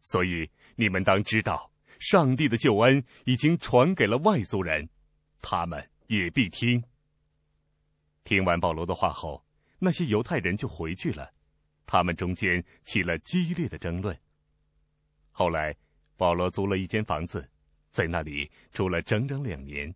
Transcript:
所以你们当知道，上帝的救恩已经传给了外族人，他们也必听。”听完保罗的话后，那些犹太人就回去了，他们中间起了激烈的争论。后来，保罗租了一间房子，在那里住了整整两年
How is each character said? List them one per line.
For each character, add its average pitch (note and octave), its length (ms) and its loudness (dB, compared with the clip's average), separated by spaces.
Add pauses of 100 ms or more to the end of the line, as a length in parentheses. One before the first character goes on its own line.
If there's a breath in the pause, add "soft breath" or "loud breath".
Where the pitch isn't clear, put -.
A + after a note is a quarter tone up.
所 - 220 0
以 E2+ 240 -2 (280 soft breath)
你 A2 120 2
们 F#2 160 0
当 G2 180 4
知 A2 200 0
道， - 300 -4 (280 soft breath)
上 D3 340 4
帝 C#3+ 140 2
的 A2+ 80 2
救 A2+ 220 4
恩 C3 260 6 (220 soft breath)
已 B2+ 100 2
经 D#3 220 4
传 C3+ 360 4
给 - 120 2
了 G#2+ 120 2
外 F3 240 2
族 F#2+ 180 -2
人， D#2 280 -2 (520)
他 F2 260 -2
们 D#2 220 -8 (200)
也 G2 200 0
必 G2+ 200 0
听。” A#2+ 340 0 (1400)
听 G2 200 2
完 F2 140 2
保 E2+ 140 0
罗 D#2+ 140 -4
的 F2+ 80 -2
话 E2+ 180 0
后， D2+ 320 -12 (340)
那 F#3 120 0
些 E3+ 160 -2
犹 G#2+ 160 2
太 E3 160 -4
人 F2+ 180 -2
就 - 120 -6
回 E2 260 -6
去 - 180 -6
了， C#2+ 200 -12 (540)
他 F#2 160 4
们 F2 120 0
中 F2+ 200 -4
间 F2+ 300 -2 (180 soft breath)
起 - 200 -2
了 E2+ 160 -2
激 F3 360 -2
烈 D3+ 140 -4
的 - 80 -10
争 F2+ 240 -6
论。 F#2+ 160 -6 (1160)
后 F2+ 180 0
来， D#2 260 -4 (400)
保 - 160 2
罗 F2+ 160 0
租 G2 180 -4
了 G2 120 0
一 F#2+ 80 -4
间 G#2+ 180 -2
房 E2 220 -4
子， - 220 -8 (420)
在 F2+ 160 -2
那 E2+ 160 -2
里 C#2+ 260 -8 (220 soft breath)
住 F#2+ 180 -2
了 F2 140 -2
整 A2 240 -2
整 C#3 160 -6
两 E2+ 220 -8
年 C#2+ 320 -10